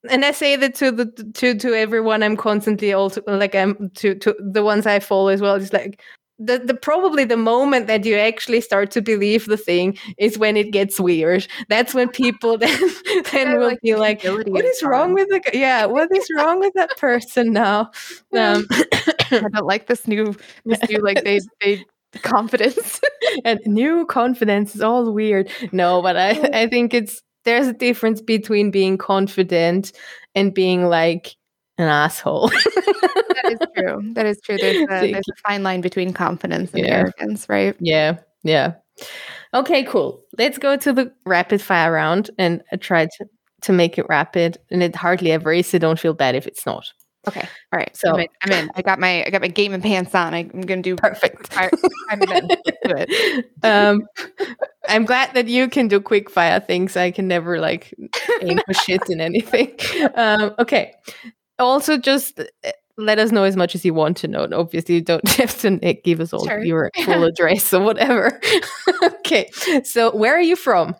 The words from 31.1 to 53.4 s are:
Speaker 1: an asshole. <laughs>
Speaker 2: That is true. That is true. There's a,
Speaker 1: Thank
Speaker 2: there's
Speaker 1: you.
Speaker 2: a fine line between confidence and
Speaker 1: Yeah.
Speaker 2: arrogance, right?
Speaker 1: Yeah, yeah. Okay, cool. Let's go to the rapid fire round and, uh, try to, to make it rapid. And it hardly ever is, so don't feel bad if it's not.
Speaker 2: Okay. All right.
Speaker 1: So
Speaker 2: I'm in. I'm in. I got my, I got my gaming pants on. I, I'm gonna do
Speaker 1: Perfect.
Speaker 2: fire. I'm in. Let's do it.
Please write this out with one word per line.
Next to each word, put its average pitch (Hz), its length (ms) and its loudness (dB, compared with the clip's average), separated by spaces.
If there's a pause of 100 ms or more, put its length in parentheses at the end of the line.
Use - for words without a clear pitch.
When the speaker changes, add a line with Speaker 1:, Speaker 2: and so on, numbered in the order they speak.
Speaker 1:
an 165 100 2
asshole. 151 680 2
<laughs> 762 40 2 (840)
Speaker 2:
That 294 60 0
is 226 60 -6 (180)
true. 208 380 -4
That 226 120 0
is 208 140 -2
true. 208 180 -4
There's 190 240 2
a, 294 40 2
Speaker 1:
Thank 190 260 0
Speaker 2:
there's 196 160 -4
Speaker 1:
you. 185 60 -10 (100)
Speaker 2:
a 214 40 -2
fine 202 140 -2
line 185 180 -2
between 180 320 -4
confidence 180 600 -4
and 165 120 -2
Speaker 1:
Yeah. - 100 2
Speaker 2:
arrogance, 190 540 -2
right? 196 300 0
Speaker 1:
Yeah, 156 380 0 (260)
yeah. 156 300 2 (840)
Okay, 269 300 2
cool. - 400 -2 (120)
Let's 277 220 0
go 277 180 0
to 277 160 0
the 247 200 0 (140)
rapid 185 360 0
fire 165 300 2
round 165 460 0
and, 170 240 0 (100)
uh, - 80 -6
try 165 260 2
to, 202 200 -14 (360)
to 196 100 0
make 170 260 2
it - 100 -2
rapid. 165 500 0 (120)
And 180 120 0
it 175 140 -2
hardly 180 340 0
ever 160 220 0
is, 175 160 0
so 175 100 0
don't 160 220 2
feel 160 140 0
bad 131 200 0
if 135 140 -4
it's - 180 -12
not. - 200 -8 (420)
Speaker 2:
Okay. - 120 -10 (320)
All 185 60 -2
right. - 180 -6
Speaker 1:
So 170 180 0
Speaker 2:
I'm 170 60 0
in. 165 80 -2 (140)
I'm 196 100 0
in. 160 220 -2
I 180 80 -6
got 190 160 0
my, 180 260 0
I - 60 -4
got 190 120 0
my 185 60 -2
gaming 196 340 -2
pants 185 320 -2
on. 170 200 0
I, 170 40 -4
I'm 170 240 -10
gonna 185 200 -4
do 185 140 -4
Speaker 1:
Perfect. - 560 -2
Speaker 2:
fire. 185 180 -2 (400)
I'm 202 120 -4
in. 190 260 -2
Let's - 140 0 (220)
do 185 120 0
it. 339 580 -2